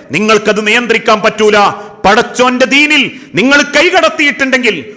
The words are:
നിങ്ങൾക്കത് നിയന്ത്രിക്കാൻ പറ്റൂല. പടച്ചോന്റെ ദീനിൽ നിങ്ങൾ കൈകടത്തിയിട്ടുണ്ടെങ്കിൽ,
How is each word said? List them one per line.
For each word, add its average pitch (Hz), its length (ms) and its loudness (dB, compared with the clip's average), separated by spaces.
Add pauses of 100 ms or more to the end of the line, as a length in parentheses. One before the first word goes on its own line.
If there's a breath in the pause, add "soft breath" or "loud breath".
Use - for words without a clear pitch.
(100)
നിങ്ങൾക്കത് 214 560 -2
നിയന്ത്രിക്കാൻ 226 540 0
പറ്റൂല. 214 380 0 (480 loud breath)
പടച്ചോന്റെ 247 600 2
ദീനിൽ 294 440 0 (240 loud breath)
നിങ്ങൾ 269 280 2
കൈകടത്തിയിട്ടുണ്ടെങ്കിൽ, 285 1200 0 (120)